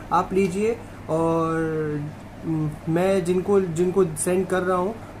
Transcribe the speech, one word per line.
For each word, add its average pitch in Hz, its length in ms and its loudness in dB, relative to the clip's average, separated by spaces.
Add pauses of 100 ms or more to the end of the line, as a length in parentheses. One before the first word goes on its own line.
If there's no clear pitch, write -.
(120)
आप 185 200 0
लीजिए। 196 440 2 (340)
और, 160 960 0 (420)
म, 156 240 0 (180)
मैं 185 360 2
जिनको, 185 360 2
जिनको 180 440 2
सेंड 180 420 0
कर 185 160 0
रहा 185 140 2
हूँ 190 180 0 (260)